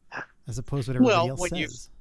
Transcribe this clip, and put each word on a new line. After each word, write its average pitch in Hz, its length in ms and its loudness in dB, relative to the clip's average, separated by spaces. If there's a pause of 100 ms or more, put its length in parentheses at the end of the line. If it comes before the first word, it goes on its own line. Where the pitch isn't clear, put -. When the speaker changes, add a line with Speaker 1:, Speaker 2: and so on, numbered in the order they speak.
(460)
Speaker 1:
as 120 120 -8
opposed 131 280 -4
to 135 60 -4
what 127 40 -2
everybody 233 200 6
Speaker 2:
Well, 175 140 4
Speaker 1:
else 170 100 -4
Speaker 2:
when 170 160 0
you've 156 140 -4
Speaker 1:
says. - 200 -16 (100)